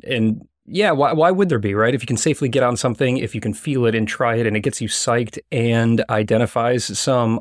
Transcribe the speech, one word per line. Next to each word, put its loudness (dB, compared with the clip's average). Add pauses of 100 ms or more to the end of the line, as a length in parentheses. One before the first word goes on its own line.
And -2 (220)
yeah, 0
why, 2
why 4
would 2
there 0
be, -2
right? 2
If -2
you -12
can -2
safely 0
get 2
on 2
something, 0
if -6
you -6
can -4
feel -2
it 2
and 0
try 0
it 0
and 0
it 0
gets -4
you -6
psyched -2 (120)
and 2
identifies 0
some 0